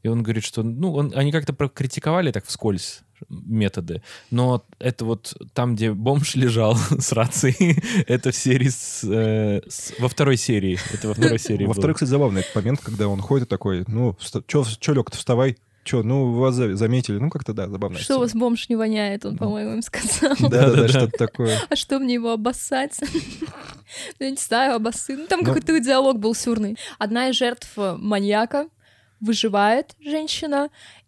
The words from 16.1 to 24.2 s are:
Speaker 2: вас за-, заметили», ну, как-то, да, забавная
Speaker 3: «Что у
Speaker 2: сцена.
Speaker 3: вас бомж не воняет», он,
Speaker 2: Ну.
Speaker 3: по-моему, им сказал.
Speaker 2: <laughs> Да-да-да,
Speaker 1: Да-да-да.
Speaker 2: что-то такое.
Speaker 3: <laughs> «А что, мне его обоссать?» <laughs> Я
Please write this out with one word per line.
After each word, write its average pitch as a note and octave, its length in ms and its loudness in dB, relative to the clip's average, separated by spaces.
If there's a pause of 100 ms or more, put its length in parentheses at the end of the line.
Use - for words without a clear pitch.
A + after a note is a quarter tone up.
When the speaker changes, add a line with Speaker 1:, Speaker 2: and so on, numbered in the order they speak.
Speaker 2:
вас B2+ 200 2
за-, A#2 220 0
заметили», A2+ 420 0
ну, C#3+ 140 -2
как-то, A2+ 220 -6
да, G#2 140 -6
забавная G2+ 320 -6
Speaker 3:
«Что - 140 -2
у C4 40 2
Speaker 2:
сцена. - 20 2
Speaker 3:
вас A#3 160 -2
бомж A#3 340 -2
не A#3+ 60 0
воняет», A3 500 -2
он, G3+ 60 -4
Speaker 2:
Ну. F3 80 -6
Speaker 3:
по-моему, G#3+ 340 -4
им A3+ 80 -4
сказал. - 560 -2
Speaker 2:
<laughs> - 20 -8
Да-да-да, B2+ 280 6
Speaker 1:
Да-да-да. B2+ 200 6
Speaker 2:
что-то B2+ 300 2
такое. A2+ 460 0
Speaker 3:
<laughs> - 80 -8
«А D4 40 0
что, - 220 -2
мне C4 160 0
его A#3 200 -2
обоссать?» C4 680 -4 (600)
<laughs> - 580 -16
Я C4+ 100 -4